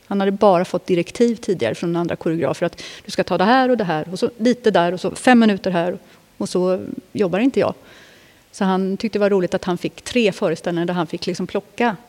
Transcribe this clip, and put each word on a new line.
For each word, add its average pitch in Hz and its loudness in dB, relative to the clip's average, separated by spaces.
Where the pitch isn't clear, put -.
Han 202 -4
hade 196 2
bara 196 4
fått - -6
direktiv 196 0
tidigare 160 -2
från 170 -2
andra 170 -2
koreografer 160 -2
att - -8
du - -14
ska 190 -2
ta 180 -2
det 180 2
här 254 4
och 247 4
det 220 -2
här, 156 -2
och 185 -8
så 233 0
lite 233 2
där, 175 4
och 180 -6
så 185 -2
fem 247 4
minuter 196 2
här, 180 -2
och 202 -6
så 185 0
jobbar 190 -2
inte 247 2
jag. - 2
Så - -4
han 190 0
tyckte 214 -4
det - 2
var 202 4
roligt 185 2
att 185 -4
han 180 -2
fick - -8
tre 226 0
föreställningar 170 -2
där 180 -2
han 175 -2
fick, - -10
liksom, 180 -6
plocka 208 -4